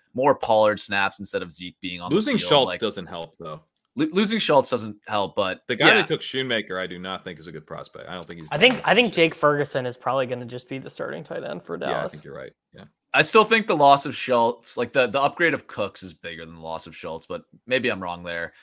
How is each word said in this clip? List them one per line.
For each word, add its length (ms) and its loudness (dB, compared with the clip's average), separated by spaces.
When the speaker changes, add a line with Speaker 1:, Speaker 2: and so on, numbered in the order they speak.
Speaker 1:
more 220 4
Pollard 460 4
snaps 400 -2
instead 220 -6
of 100 -10
Zeke 280 -12
being 200 -8
on 100 -8
Speaker 2:
Losing 240 2
Speaker 1:
the 60 0
field. 80 -6
Speaker 2:
Schultz 240 6
Speaker 1:
Like, 80 -4
Speaker 2:
doesn't 260 -4
help, 320 -12
though. 240 -12
Speaker 1:
lo-, 160 0
losing 260 0
Schultz 320 4
doesn't 260 -4
help, 280 -2
but 340 -2
Speaker 2:
The 80 0
guy 120 6
Speaker 1:
yeah. 60 8
Speaker 2:
that 140 4
took 120 -2
Shoemaker, 580 -4
I 80 -4
do 120 -12
not 260 -8
think 160 -12
is 60 -18
a 60 -16
good 140 -16
prospect. 420 -14
I 60 -12
don't 120 -12
think 140 -16
he's 120 -16
Speaker 3:
I 60 -4
Speaker 2:
doing 140 6
Speaker 3:
think, 140 -6
I 80 4
think 120 4
Speaker 2:
anything. 100 -6
Speaker 3:
Jake 40 -10
Ferguson 520 0
is 100 -8
probably 300 -2
gonna 180 -8
just 240 -12
be 100 -8
the 120 -14
starting 340 -10
tight 200 -10
end 200 -10
for 140 -10
Speaker 2:
Yeah, 80 -6
I 60 -4
Speaker 3:
Dallas. 200 -6
Speaker 2:
think 120 -18
you're 120 -16
right. 160 -16
Yeah. 100 -20
Speaker 1:
I 80 8
still 220 6
think 220 2
the 100 2
loss 280 8
of 100 -6
Schultz, 600 0
like, 160 -4
the, 140 4
the 140 -2
upgrade 340 2
of 120 -8
Cooks 360 -6
is 100 -14
bigger 320 -14
than 120 -16
the 40 -18
loss 260 -8
of 80 -18
Schultz, 300 -10
but 200 -10
maybe 220 0
I'm 140 -4
wrong 200 -8
there. 300 -8